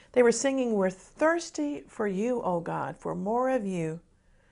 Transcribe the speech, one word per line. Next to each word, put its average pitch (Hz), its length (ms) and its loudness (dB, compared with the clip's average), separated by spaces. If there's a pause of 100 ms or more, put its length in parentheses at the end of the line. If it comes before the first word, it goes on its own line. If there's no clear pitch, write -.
(120)
They 247 100 6
were 233 100 8
singing, 254 400 0
"We're 190 180 2
thirsty 302 960 -2
for 214 220 -4
you, 214 340 -2
O 175 180 -2
God, 160 380 -6
for 160 160 -6
more 226 360 -2
of 240 160 -2
you. 170 340 -4 (520)